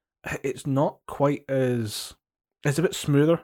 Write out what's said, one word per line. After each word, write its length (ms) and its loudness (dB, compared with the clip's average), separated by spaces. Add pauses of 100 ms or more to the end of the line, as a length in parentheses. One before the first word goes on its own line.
(420)
It's 240 -6
not 400 0
quite 440 0
as, 640 -2 (500)
it's 140 0
a 40 2
bit 120 0
smoother, 500 4